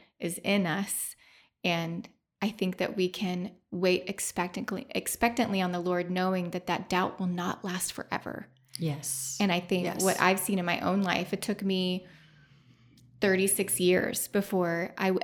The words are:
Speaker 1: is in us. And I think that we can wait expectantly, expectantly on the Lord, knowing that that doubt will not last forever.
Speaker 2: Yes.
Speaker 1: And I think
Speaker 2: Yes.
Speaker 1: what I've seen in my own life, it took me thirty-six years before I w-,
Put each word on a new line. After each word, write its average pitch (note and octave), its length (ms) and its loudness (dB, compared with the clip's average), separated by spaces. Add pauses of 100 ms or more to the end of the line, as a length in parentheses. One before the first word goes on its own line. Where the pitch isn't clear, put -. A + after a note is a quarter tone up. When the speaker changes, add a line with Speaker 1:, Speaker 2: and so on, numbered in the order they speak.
(200)
Speaker 1:
is F3 240 -4
in G3 220 2
us. G3 500 -4 (480)
And E3+ 420 -2 (360)
I G3 80 0
think F#3 280 -2
that - 180 -2
we F#3 120 2
can F3+ 440 -4 (180)
wait F3+ 380 2
expectantly, F#3 840 -4
expectantly A3+ 720 0
on F3+ 100 0
the F3 80 -2
Lord, F3 300 0
knowing F#3 400 0
that F3+ 160 -6
that F3+ 220 -2
doubt F#3 300 0
will F#3+ 80 0
not F3+ 380 -2
last F#3 280 -4
forever. - 560 -8 (300)
Speaker 2:
Yes. - 640 -4
Speaker 1:
And G3+ 100 4
I F3 100 2
think F3+ 240 0
Speaker 2:
Yes. F3+ 180 -2
Speaker 1:
what F#3+ 180 4
I've F#3+ 180 6
seen G3 200 0
in F3 80 -2
my F3 140 0
own G3 220 2
life, F3+ 300 0
it G3 80 -4
took G3+ 220 -4
me F#3 440 0 (1160)
thirty-six F#3+ 580 2
years - 480 4
before F3+ 720 0
I G3 80 0
w-, F#3 180 2